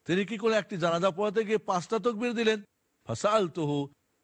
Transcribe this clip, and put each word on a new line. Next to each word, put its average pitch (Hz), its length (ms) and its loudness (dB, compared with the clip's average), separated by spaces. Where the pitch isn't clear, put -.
তিনি 180 180 2
কি 202 120 -8
করে 220 180 2
একটি 214 280 -2
জানাজা 170 280 2
পড়াতে 208 360 0
গিয়ে 214 120 0
পাঁচটা 185 300 0
তাকবীর 240 400 -2
দিলেন। 220 200 2
ফাসালতুহু, 165 720 0